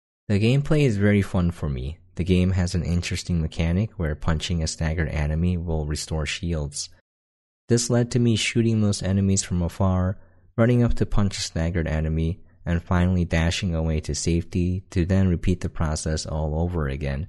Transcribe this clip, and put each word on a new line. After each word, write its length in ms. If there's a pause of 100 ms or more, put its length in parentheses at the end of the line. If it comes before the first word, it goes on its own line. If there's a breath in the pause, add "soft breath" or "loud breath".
(280)
The 120
gameplay 420
is 160
very 240
fun 300
for 180
me. 300 (160)
The 80
game 280
has 220
an 100
interesting 560
mechanic 580
where 180
punching 480
a 40
staggered 420
enemy 480
will 280
restore 400
shields. 640 (800 soft breath)
This 200
led 220
to 80
me 160
shooting 460
most 220
enemies 400
from 180
afar, 560 (400 soft breath)
running 240
up 140
to 100
punch 320
a 40
staggered 460
enemy, 540 (240 soft breath)
and 180
finally 400
dashing 500
away 280
to 120
safety 760
to 160
then 240
repeat 320
the 80
process 560
all 340
over 300
again. 400